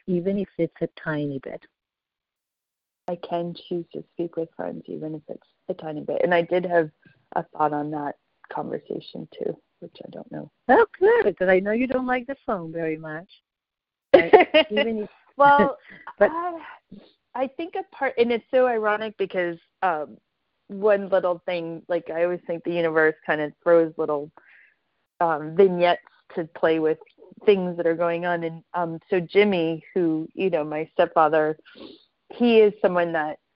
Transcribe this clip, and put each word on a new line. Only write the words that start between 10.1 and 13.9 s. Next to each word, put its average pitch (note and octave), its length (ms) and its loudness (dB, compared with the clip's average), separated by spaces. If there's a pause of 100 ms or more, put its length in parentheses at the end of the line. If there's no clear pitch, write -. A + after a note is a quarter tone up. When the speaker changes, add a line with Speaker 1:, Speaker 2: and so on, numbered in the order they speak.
Speaker 2:
don't - 200 -16
know. D3+ 200 -14 (180)
Speaker 1:
Oh, G#4+ 160 6 (140)
good, G4 380 2
'cause F#3 120 0
I F#3+ 100 6
know G3+ 120 -2
you A#3+ 160 -2
don't B3+ 180 -4
like B3 220 -4
the C#4 80 -8 (100)
phone E3+ 260 -6
very D#3+ 260 -4
much. D#3+ 320 -12 (840)